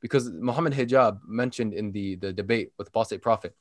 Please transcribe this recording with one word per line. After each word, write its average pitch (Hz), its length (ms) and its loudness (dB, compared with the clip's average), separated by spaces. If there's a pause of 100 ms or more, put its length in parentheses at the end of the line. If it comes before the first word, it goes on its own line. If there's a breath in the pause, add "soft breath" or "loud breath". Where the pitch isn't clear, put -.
because 123 300 0
Muhammad 123 440 0
Hijab 120 520 4
mentioned 117 480 -2
in 107 180 -4
the, 98 240 -4
the 95 160 -6
debate 101 460 -2
with 101 80 -10
the - 40 -20
apostate 110 320 -2
prophet 110 380 0